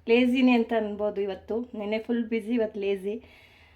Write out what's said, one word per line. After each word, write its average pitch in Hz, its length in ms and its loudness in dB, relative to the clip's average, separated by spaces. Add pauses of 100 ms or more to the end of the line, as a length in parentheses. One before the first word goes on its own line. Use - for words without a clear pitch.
ಲೇಜಿನೇ 247 440 4
ಅಂತ 233 240 2
ಅನ್ಬೋದು 208 440 -2
ಇವತ್ತು. 202 540 -6
ನೆನ್ನೆ 214 240 -4
ಫುಲ್ 233 300 -2
ಬ್ಯುಸಿ, 220 200 -4
ಇವತ್ತು 220 320 -2
ಲೇಜಿ. 196 640 -6 (340)